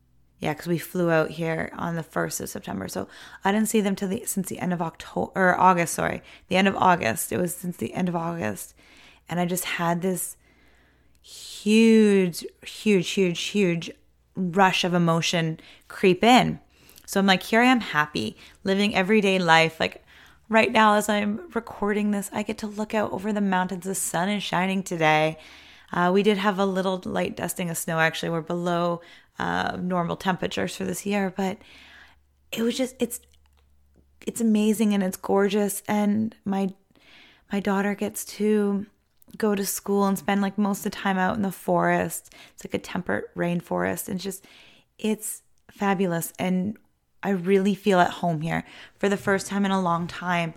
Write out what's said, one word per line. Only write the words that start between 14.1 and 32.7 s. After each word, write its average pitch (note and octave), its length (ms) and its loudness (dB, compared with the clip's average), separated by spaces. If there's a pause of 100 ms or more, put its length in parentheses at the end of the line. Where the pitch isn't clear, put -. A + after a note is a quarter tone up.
rush F#3 480 2
of F3 100 0
emotion E3 640 2 (280)
creep F3+ 360 2
in. G3+ 360 6 (460)
So - 140 -2
I'm F#3+ 60 4
like, F#3 180 4
here A3+ 180 2
I B3 40 6
am B3+ 160 6
happy, D3+ 560 -2 (260)
living G3 320 2
everyday F#3+ 440 4
life. D#3+ 400 4
Like, - 260 -2 (440)
right A3 220 4
now, A3 220 6
as G#3 160 2
I'm G#3 460 -2
recording G#3 560 -2
this, G3+ 200 -4
I G#3+ 120 -4
get G#3+ 160 -8
to A3 80 -8
look G#3 260 -8
out G#3+ 180 -2
over G#3 220 -6
the G#3 80 -2
mountains. F#3 440 -2
The F#3+ 100 -6
sun F3 340 -4
is G#3 140 -4
shining F#3+ 400 -2
today. D#3 540 2 (540)
Uh, F3 220 2
we G3+ 100 4
did G#3 140 2
have F#3+ 220 0
a G3 60 2
little F#3 400 -2
light - 300 -4
dusting F3+ 340 -6
of E3 80 -6
snow, D#3+ 220 -4
actually. D#3+ 300 0
We're E3 120 -2
below, F3 600 -2 (380)
uh, - 420 -2
normal F3 360 -2
temperatures F#3 580 -4
for F#3+ 80 -8
this F#3 220 -6
year, G3 300 -2
but F#3+ 220 -4 (920)
it - 100 -6
was A#3 160 0